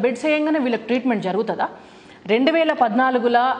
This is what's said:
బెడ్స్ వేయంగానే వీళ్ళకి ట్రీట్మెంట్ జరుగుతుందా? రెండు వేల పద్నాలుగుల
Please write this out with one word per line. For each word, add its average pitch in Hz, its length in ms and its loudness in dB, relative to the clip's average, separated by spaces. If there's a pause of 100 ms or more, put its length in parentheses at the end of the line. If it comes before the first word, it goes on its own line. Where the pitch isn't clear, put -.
బెడ్స్ 247 220 -2
వేయంగానే 302 320 0
వీళ్ళకి 233 320 -2
ట్రీట్మెంట్ 240 380 0
జరుగుతుందా? 208 400 -2 (640)
రెండు 262 240 2
వేల 320 160 2 (100)
పద్నాలుగుల 240 560 2 (220)